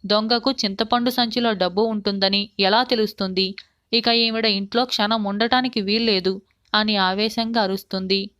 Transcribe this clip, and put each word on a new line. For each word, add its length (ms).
దొంగకు 460
చింతపండు 580
సంచిలో 420
డబ్బు 300
ఉంటుందని 680
ఎలా 220
తెలుస్తుంది? 720
ఇక 160
ఈవిడ 360
ఇంట్లో 400
క్షణం 400
ఉండటానికి 560
వీల్లేదు," 600
అని 220
ఆవేశంగా 640
అరుస్తుంది. 760